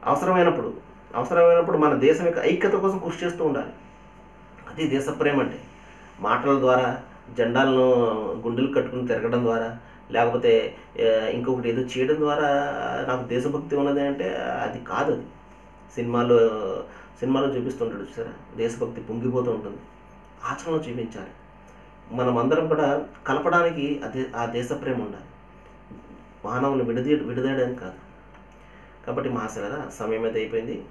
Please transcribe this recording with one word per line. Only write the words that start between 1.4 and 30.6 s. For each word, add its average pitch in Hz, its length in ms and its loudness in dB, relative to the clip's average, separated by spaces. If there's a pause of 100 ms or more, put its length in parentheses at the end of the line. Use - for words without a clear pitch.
మన 151 160 4
దేశం 147 320 4
యొక్క 170 140 2
ఐక్యత 180 320 2
కోసం 190 280 0
కృషి 170 260 -6
చేస్తూ 170 200 -2
ఉండాలి. - 260 -2 (960)
అది 156 180 -4
దేశ 135 180 0 (140)
ప్రేమ 143 200 2
అంటే. - 200 -2 (600)
మాటల 123 400 2
ద్వారా, 127 420 2 (360)
జెండాలను 127 560 4 (520)
గుండెలు 127 280 0
కట్టుకుని 127 340 -2
తిరగడం 117 380 0
ద్వారా, 113 320 -2 (340)
లేకపోతే, 117 640 4 (220)
ఏ, 110 340 2
ఇంకొకటి 120 380 -2
ఏదో 123 120 0
చేయడం 127 340 0
ద్వారా 147 300 2 (640)
"నాకు 127 200 -2
దేశభక్తి 143 480 -2
ఉన్నది" 139 320 2
అంటే 139 280 -2
అది - 480 -6
కాదు. 117 280 -2
అది - 120 -2 (720)
సినిమాలో, 120 440 4 (800)
సినిమాలో 135 280 0
చూపిస్తుంటాడు 117 540 -4
చూసారా, - 320 -10 (220)
దేశభక్తి 113 460 -4
పొంగిపోతూ 120 500 -2
ఉంటుంది. 104 260 -6 (680)
ఆచరణలో - 320 -4
చూపించాలి. 113 520 -8 (840)
మనమందరం 127 560 2
కూడా 151 380 2 (220)
కలపడానికి 143 760 0
అదే, 127 220 -6 (100)
ఆ 117 100 -2
దేశ 120 260 -4
ప్రేమ 131 240 -4
ఉండాలి. 104 280 -8 (1200)
మానవులు 131 380 0
విడదీ-, 127 400 0
విడదీయడానికి 127 560 -2
కాదు. 92 140 -12 (1120)
కాబట్టి 131 240 -4
మహాశయులారా, 110 600 -6
సమయం 110 340 -4
అయితే 110 160 -2
అయిపోయింది. 113 520 -4